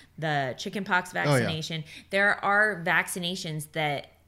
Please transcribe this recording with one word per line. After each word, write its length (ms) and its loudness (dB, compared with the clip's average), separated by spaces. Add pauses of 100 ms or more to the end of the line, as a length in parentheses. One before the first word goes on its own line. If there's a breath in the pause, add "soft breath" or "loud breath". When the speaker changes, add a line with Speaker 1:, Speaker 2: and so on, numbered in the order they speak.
(180 loud breath)
Speaker 1:
the 400 0
chickenpox 560 -2
Speaker 2:
Oh, 40 -6
yeah. 80 0
Speaker 1:
vaccination. 580 0 (280 loud breath)
There 340 2
are 400 4
vaccinations 880 -2
that 380 -2 (160)